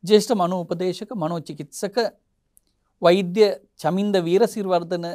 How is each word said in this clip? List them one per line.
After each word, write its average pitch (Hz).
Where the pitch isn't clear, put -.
ජ්‍යෙෂ්ඨ 202
මනෝ 185
උපදේශක, 180
මනෝ 170
චිකිත්සක, 160
වෛද්‍ය 185
චමින්ද 190
වීරසිරිවර්ධන 180